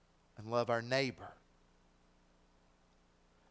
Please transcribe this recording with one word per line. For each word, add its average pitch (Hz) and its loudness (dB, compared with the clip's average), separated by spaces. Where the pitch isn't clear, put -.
and 107 -10
love 120 2
our 117 2
neighbor 127 -2